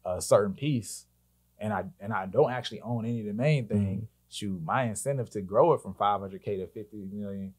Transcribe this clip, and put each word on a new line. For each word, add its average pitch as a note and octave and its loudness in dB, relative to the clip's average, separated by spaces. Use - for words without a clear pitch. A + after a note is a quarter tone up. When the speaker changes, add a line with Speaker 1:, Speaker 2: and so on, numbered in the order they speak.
Speaker 1:
a F2+ -4
certain G2+ 4
piece C#3 -4
and G#2+ -2
I, F#2 -2
and G2+ -6
I F#2+ -2
don't B2 4
actually B2 -6
own A#2 -2
any A#2 -2
of G#2 -6
the G#2 -4
main C3 2
thing, G#2+ 2
Speaker 2:
Mm-hmm. G2 0
Speaker 1:
shoot, F#2+ -6
my A#2 0
incentive A#2 -4
to G#2 -6
grow A2+ 6
it - -2
from F#2+ -8
five G2+ 2
hundred G2 -10
K G2+ -2
to F#2 -4
fifty G#2+ -14
million G2 -8